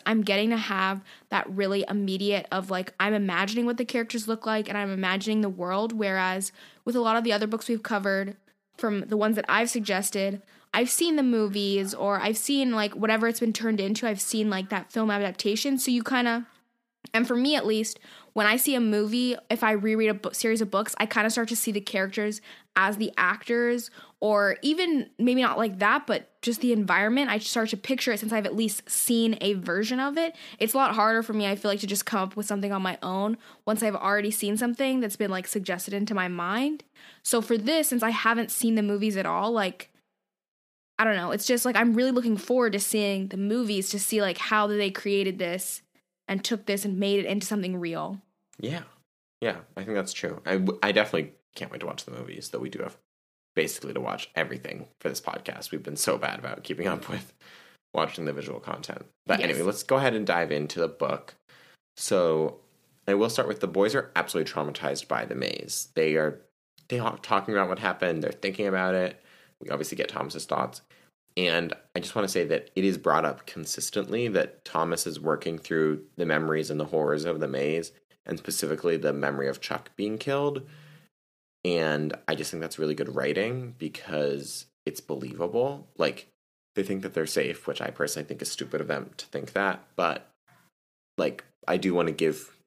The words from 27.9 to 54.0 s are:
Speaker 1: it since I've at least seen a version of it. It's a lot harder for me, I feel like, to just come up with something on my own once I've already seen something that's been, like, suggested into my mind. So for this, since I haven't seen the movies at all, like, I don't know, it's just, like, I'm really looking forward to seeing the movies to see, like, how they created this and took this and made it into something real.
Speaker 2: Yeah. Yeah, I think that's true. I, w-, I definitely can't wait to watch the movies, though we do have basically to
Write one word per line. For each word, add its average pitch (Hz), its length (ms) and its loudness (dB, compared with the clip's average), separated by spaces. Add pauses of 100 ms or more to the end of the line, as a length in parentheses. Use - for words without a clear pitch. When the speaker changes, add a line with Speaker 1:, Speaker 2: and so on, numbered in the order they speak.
Speaker 1:
it 208 80 0
since 214 140 -4
I've 214 140 0
at 190 100 -4
least 220 340 -2
seen 226 500 2
a 202 120 2
version 202 480 0
of 285 180 -2
it. 330 160 0 (240)
It's 233 160 0
a - 20 2
lot 262 200 4
harder 220 260 4
for 220 120 -4
me, 208 120 2
I 196 80 2
feel 202 160 -2
like, 202 100 0
to 202 60 -6
just 196 200 -2
come 202 140 0
up 190 140 -2
with 208 120 -4
something 202 260 -2
on 196 100 -2
my 185 200 -2
own 196 340 0 (280)
once 214 200 0
I've 214 100 2
already 208 380 2
seen 208 240 0
something 247 420 0
that's 220 160 0
been, 202 160 0
like, 185 160 -4
suggested 190 480 -4
into 208 200 0
my 185 120 2
mind. 202 560 -2 (400)
So 233 180 2
for 226 160 2
this, 294 320 2
since 247 140 0
I 220 80 2
haven't 226 400 2
seen 226 240 2
the 214 80 4
movies 202 340 0
at 185 100 0
all, 185 260 0
like, 196 380 -2 (1080)
I 220 60 6
don't 214 120 4
know, 175 140 -2
it's 208 160 -2
just, 240 180 2
like, 247 120 2
I'm 233 180 6
really 254 160 4
looking 233 260 2
forward 240 360 2
to 202 80 0
seeing 196 480 0
the 190 80 -8
movies 202 540 0
to 202 100 -4
see, 214 200 0
like, 185 180 0
how 214 280 4
they 208 240 0
created 196 480 0
this 180 440 -4 (440)
and 196 160 -2
took 208 220 -2
this 202 220 0
and 190 120 -2
made 202 220 2
it 180 60 -2
into 202 200 -2
something 185 320 -2
real. 170 440 -6 (360)
Speaker 2:
Yeah. 151 260 -6 (580)
Yeah, 98 160 -2 (180)
I 95 60 -8
think 107 120 -4
that's 95 200 -2
true. 85 320 -6
I, 95 100 2
w-, 92 260 2
I 101 100 4
definitely 98 400 2 (220)
can't - 160 -10
wait - 100 -12
to - 60 -8
watch - 200 -8
the - 60 -14
movies, - 360 -12
though - 120 -6
we 64 100 -6
do - 80 -10
have - 180 -8 (580)
basically - 380 -2
to - 80 -4